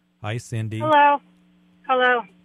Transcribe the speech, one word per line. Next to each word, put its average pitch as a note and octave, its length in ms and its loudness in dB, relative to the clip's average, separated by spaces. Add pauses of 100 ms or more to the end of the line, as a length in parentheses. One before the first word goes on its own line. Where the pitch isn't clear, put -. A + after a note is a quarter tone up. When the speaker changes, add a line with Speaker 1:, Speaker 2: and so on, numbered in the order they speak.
(220)
Speaker 1:
Hi, G#2+ 160 -8
Cindy. A2 420 -8
Speaker 2:
Hello. C#4+ 400 2 (680)
Hello. B3+ 360 0 (240)